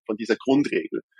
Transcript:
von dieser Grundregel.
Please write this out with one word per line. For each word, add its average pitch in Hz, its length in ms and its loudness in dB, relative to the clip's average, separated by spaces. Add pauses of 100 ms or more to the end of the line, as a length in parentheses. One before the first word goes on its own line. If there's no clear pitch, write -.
von 110 100 -6
dieser 110 220 0
Grundregel. 135 640 0 (180)